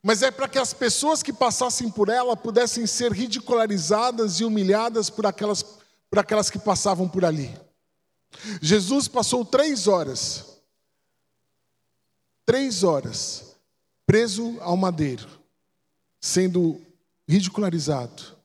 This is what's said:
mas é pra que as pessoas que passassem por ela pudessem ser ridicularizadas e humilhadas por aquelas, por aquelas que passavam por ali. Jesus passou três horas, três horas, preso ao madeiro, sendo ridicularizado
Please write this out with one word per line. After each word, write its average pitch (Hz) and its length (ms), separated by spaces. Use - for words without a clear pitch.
mas 208 180
é 262 80
pra 269 180
que 269 120
as 247 120
pessoas 285 520
que 277 100
passassem 240 560
por 202 200
ela 247 280
pudessem 233 480
ser 240 260
ridicularizadas 214 1300
e 220 40
humilhadas 214 680
por 214 160
aquelas, 202 380
por 208 120
aquelas 208 280
que - 120
passavam 185 500
por 185 160
ali. 151 260
Jesus 202 460
passou 247 360
três 262 440
horas, 151 720
três 233 380
horas, - 720
preso 226 560
ao 180 160
madeiro, 156 500
sendo 180 580
ridicularizado 170 1160